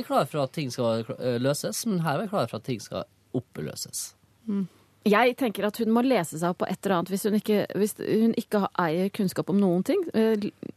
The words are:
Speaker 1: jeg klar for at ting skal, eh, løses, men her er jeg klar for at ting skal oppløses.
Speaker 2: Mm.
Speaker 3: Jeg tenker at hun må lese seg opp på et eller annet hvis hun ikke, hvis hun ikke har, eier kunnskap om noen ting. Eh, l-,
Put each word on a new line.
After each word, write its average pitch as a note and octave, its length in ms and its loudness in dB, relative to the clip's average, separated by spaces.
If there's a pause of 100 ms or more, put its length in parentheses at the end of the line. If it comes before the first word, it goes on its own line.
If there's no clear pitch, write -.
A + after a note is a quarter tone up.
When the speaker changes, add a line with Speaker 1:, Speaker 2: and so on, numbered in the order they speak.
Speaker 1:
jeg - 40 -12
klar A#3 200 2
for D3+ 160 -2
at - 100 -2
ting C#3+ 180 -4
skal, A2+ 340 0 (140)
eh, B2 200 0
løses, C#3+ 480 -2
men F#3+ 140 0
her D#3+ 180 0
er G3+ 40 -2
jeg G3+ 80 -6
klar E3 180 0
for - 80 -8
at - 80 -10
ting A#2 160 -4
skal - 240 -8 (300)
oppløses. - 800 -8 (340)
Speaker 2:
Mm. G3 200 -2 (360)
Speaker 3:
Jeg A3 320 4
tenker G#3 300 0
at G#3 120 -2
hun A3+ 120 0
må A#3 120 4
lese G#3 360 0
seg E3+ 100 0
opp F3+ 100 -2
på - 120 -2
et F#3+ 160 -4
eller F#3+ 100 2
annet F3 140 -2
hvis F#3+ 140 -2
hun G#3 100 2
ikke, G#3 400 2
hvis G3+ 240 0
hun A3+ 400 2
ikke G#3 220 0
har, F#3+ 180 0
eier F3+ 320 2
kunnskap F3+ 400 -2
om G3+ 100 4
noen F#3 240 4
ting. F#4 180 2 (120)
Eh, A3 240 4
l-, G#3 140 -4 (240)